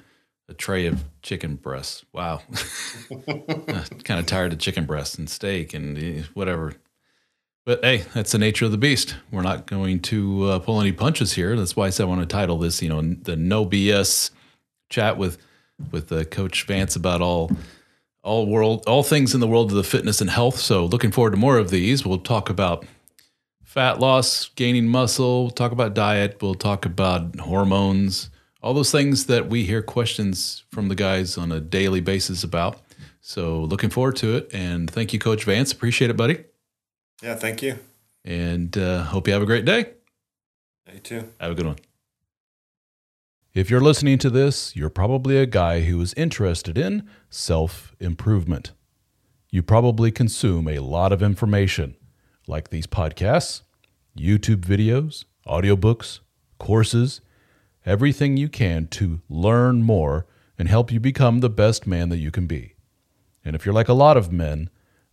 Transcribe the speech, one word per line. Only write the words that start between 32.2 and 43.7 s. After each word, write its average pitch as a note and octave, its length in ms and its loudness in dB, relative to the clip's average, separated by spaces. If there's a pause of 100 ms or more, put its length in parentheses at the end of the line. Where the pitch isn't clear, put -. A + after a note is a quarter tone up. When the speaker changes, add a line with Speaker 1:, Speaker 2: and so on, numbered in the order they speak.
Speaker 1:
about. E2+ 360 -4 (400)
So E2 400 -4
looking E2+ 300 -2
forward B2+ 260 0
to A2 200 0
it. - 160 -6
And F2 380 -4
thank A#2 220 -4
you, A#2 80 -2
Coach A2 240 0
Vance. A2+ 280 0
Appreciate A#2+ 380 0
it, - 60 -2
buddy. B2 280 0 (800)
Speaker 2:
Yeah, A2+ 140 -8
thank A2+ 260 -6
you. C3 160 -4 (460)
Speaker 1:
And, F2 520 -4
uh, F2+ 280 -2
hope E2+ 240 -4
you G2 40 2
have G2+ 100 2
a G#2 40 0
great A2+ 180 0
day. A3 280 2 (1000)
Speaker 2:
You G2 60 -20
too. A2+ 300 -10 (120)
Speaker 1:
Have E2+ 120 -6
a - 20 -4
good E2 120 -2
one. D2+ 100 -4 (1800)
If F#2 160 2
you're B2 120 4